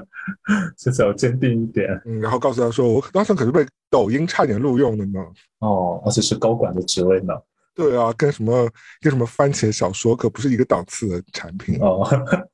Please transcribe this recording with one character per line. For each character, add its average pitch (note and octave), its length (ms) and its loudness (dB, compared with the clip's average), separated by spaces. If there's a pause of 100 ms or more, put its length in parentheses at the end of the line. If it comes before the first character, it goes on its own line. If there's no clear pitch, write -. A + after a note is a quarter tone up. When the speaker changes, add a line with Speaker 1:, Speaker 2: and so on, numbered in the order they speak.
(280)
Speaker 1:
<laughs> G3 480 -4
现 B2 160 -2
在 B2 120 2
要 G2+ 100 2
坚 B2 240 0
定 A#2+ 240 0
一 A2 40 -2
点。 G2 380 -2
Speaker 2:
嗯， A2+ 160 -8
然 A2 100 -2
后 B2 80 0
告 C3 140 0
诉 A2+ 80 -2
他 A#2 100 2
说， A#2+ 220 2
我 B2+ 180 2
当 G3 140 2
时 - 80 0
可 C3+ 120 2
是 A#2 60 2
被 D3+ 140 4 (240)
抖 G#2+ 220 2
音 D3 160 0
差 - 180 2
点 A2+ 160 0
录 C3 160 0
用 A#2+ 220 2
的 G2 80 -4
呢。 F#2+ 140 -6 (400)
Speaker 1:
哦， F#2 440 0
而 G#2+ 60 2
且 G#2+ 100 0
是 G#2 140 0
高 A2+ 200 0
管 G2+ 200 -2
的 F2+ 80 -4
职 F#2 220 -2
位 F#2 160 4
呢。 F#2 120 -6 (440)
Speaker 2:
对 C#3+ 200 2
啊， A#2 200 2
跟 C#3+ 160 2
什 - 100 -8
么， A#2 260 2 (340)
跟 D#3 100 2
什 C3+ 40 0
么 A#2+ 100 2
番 C#3+ 260 2
茄 A2 180 0
小 F#2+ 220 -2
说 A2+ 240 2
可 A2+ 140 0
不 - 100 -12
是 C3+ 100 0
一 A#2+ 60 2
个 B2+ 80 2
档 - 240 0
次 - 180 -8
的 F2+ 160 -4 (100)
产 E2+ 260 -12
品。 - 220 -4
Speaker 1:
哦。 F#2 280 2 (460)